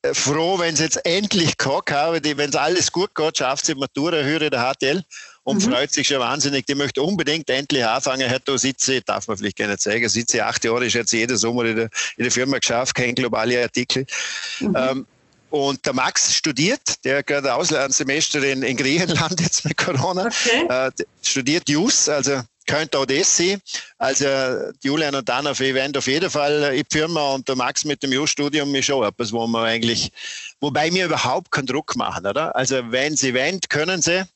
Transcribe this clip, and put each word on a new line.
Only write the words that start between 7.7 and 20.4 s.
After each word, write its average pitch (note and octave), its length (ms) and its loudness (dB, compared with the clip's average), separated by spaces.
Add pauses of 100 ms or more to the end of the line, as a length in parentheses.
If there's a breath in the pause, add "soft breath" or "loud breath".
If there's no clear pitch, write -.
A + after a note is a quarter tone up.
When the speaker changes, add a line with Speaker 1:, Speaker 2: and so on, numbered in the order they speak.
Speaker 1:
anfangen. C3 460 0
Heute C3 300 0
sitze C3 360 0
ich, A#2 80 -2
darf G2+ 240 -4
man A2 80 -2
vielleicht G2+ 220 -6
gar G#2+ 100 0
nicht G2+ 140 -2
sagen, A2+ 260 0
sitze A#2+ 300 0
ich G#2+ 60 2
acht A#2 200 -2
Jahre, A#2+ 220 2
ist G#2+ 80 0
jetzt A#2 180 0
jeden A#2 260 2
Sommer A#2 280 0
in A2+ 100 0
der, A2 140 0 (280 loud breath)
in A#2 60 -2
der A#2+ 80 0
Firma C3 280 0
geschafft, A#2+ 340 0
kein B2 220 0
globale A#2+ 480 0
Artikel. B2 420 -2 (540 loud breath)
Speaker 2:
Mhm. F#3 180 0
Speaker 1:
Ähm, C3 300 -2 (420)
und C#3 360 -2
der C#3 80 0
Max C3 420 2
studiert, D#3+ 680 0
der C3+ 160 2
hat - 80 -4
gerade C#3 220 0
ein B2 80 0
Auslandssemester C#3+ 840 0
in, C3+ 180 0
in B2 160 0
Griechenland E3 640 0
jetzt - 240 0
mit D3+ 100 -2
Corona. F#3 520 0
Speaker 2:
Okay. A#3+ 400 2